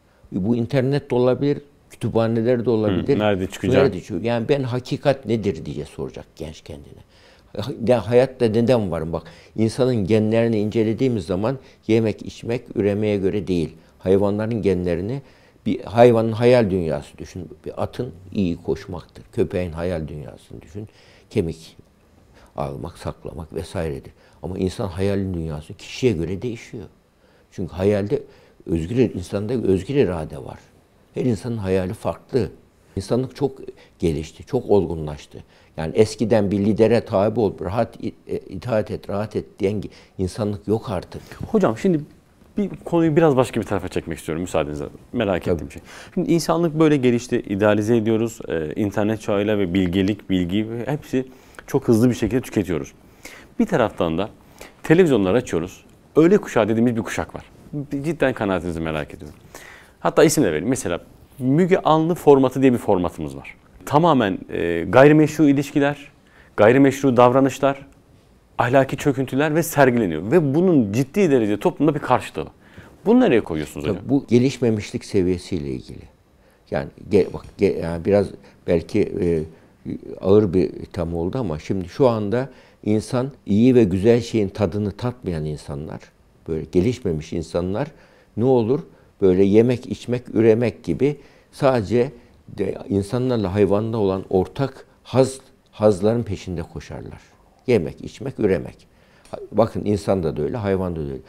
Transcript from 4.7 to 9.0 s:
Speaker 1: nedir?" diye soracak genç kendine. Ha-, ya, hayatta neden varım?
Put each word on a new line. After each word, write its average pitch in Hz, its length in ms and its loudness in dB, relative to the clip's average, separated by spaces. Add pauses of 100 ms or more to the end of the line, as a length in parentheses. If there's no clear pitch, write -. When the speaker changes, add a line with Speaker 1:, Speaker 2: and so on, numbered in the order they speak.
Speaker 1:
nedir?" 101 380 -2
diye 71 200 -8
soracak 69 420 -12 (100)
genç 78 240 -14
kendine. - 400 -18 (560)
Ha-, 104 160 -8 (140)
ya, 110 220 2
hayatta 123 380 2
neden 113 440 2
varım? 80 220 -4